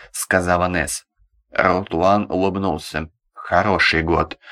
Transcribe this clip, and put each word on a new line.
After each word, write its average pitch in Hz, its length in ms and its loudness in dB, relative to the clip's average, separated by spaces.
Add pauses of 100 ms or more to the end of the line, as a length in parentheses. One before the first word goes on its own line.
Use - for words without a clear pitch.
(120)
сказала 90 560 0
Несс. 82 360 -4 (460)
Ралтуан 95 800 0
улыбнулся. 92 800 -4 (240)
"Хороший 90 680 2
год. 80 360 0 (140)